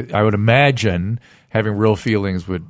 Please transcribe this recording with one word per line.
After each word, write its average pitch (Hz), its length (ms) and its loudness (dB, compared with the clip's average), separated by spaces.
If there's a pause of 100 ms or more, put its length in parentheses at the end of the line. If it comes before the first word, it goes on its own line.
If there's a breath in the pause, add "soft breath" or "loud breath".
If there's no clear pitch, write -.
(140)
I 107 100 2
would 107 100 2
imagine 113 880 0 (300 soft breath)
having 107 280 -2
real 107 180 4
feelings 98 520 -2
would 90 220 -6